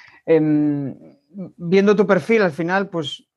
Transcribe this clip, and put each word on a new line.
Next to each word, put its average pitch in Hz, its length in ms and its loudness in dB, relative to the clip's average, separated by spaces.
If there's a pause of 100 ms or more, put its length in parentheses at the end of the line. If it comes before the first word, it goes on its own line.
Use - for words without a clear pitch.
(260)
Em, 151 680 0 (640)
viendo 196 380 2
tu 208 120 2
perfil, 202 340 2
al 180 100 0
final, 185 380 -4
pues, - 480 -8